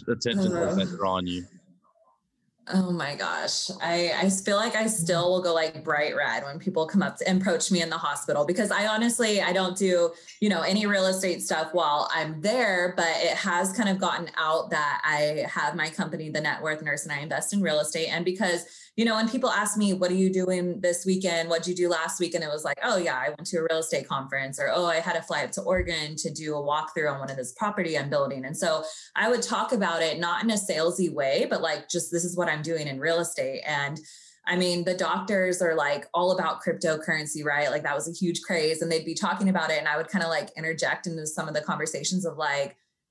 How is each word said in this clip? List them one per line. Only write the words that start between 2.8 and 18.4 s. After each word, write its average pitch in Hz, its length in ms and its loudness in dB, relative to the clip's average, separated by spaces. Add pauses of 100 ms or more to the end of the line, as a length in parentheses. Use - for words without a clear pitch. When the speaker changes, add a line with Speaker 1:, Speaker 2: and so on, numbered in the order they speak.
Speaker 2:
my 147 240 -4
gosh. - 540 -2 (100)
I, 170 340 0
I 190 140 2
feel 202 280 2
like 220 200 0
I 220 120 2
still 175 420 2
will 185 100 4
go, 175 140 2
like, 156 280 0
bright 147 320 2
red 123 300 0
when 143 140 -10
people 160 280 0
come 180 160 4
up 139 140 -2
to - 80 -6
approach 185 460 2
me 180 100 2
in 165 80 0
the 160 80 -4
hospital, 147 480 0
because 185 260 2
I 202 160 2
honestly, 220 540 2
I 170 140 2
don't 185 200 2
do, 175 380 4 (280)
you 208 100 4
know, 170 100 2
any 190 240 2
real 196 220 4
estate 185 340 0
stuff 160 320 -2
while 151 400 2
I'm 156 300 -2
there, 196 520 2
but 175 140 2
it 160 300 2
has 190 340 0
kind 208 160 2
of 190 100 2
gotten 170 380 -2
out 160 340 2
that 147 320 0
I 151 460 2
have 160 280 -2
my 160 120 0
company, 160 400 -6
The 151 140 -2
Net 147 200 -2
Worth 151 200 -4
Nurse, 147 220 -4
and 156 80 -8
I 143 80 -6
invest 151 340 -4
in 202 80 2
real 151 180 2
estate. 165 280 -2
And 170 140 -2
because, 185 440 0 (300)